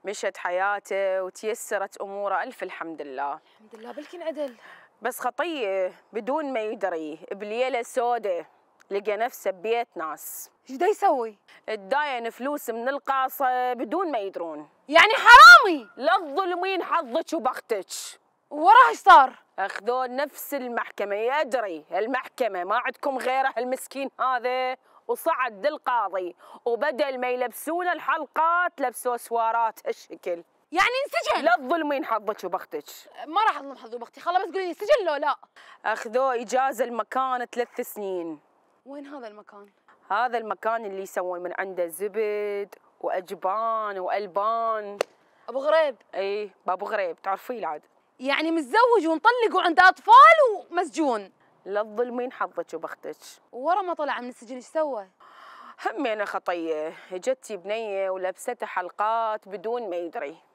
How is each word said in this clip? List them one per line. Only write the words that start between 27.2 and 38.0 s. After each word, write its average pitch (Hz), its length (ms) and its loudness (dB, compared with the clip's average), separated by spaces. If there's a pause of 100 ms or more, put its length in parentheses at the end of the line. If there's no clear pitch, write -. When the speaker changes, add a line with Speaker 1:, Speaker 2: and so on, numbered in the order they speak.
Speaker 1:
ما 254 100 -2
يلبسون 285 580 -4
الحلقات 330 920 -2
لبسوا 247 360 -4
سوارات 233 680 -2
هالشكل. 175 580 -8 (280)
Speaker 2:
يعني 392 180 2 (160)
انسجن؟ 539 380 -2
Speaker 1:
لا 349 120 2
تظلمين 294 480 -2
حظك 208 400 -6
وبختك. 175 400 -8 (420)
Speaker 2:
ما 330 140 -2
راح 381 180 0
اظلم 277 180 -14
حظي 277 200 -16
وبختي، 269 240 -14
خلاص، 359 220 -2
بس 349 120 -8
قولي 370 200 -4
سجن 427 320 2
لو 302 80 0
لا. 285 220 -2 (480)
Speaker 1:
اخذوه 233 500 -2
اجازة 254 500 -2
المكان 247 600 -4
ثلاث 240 360 -6
سنين. 180 600 -8 (460)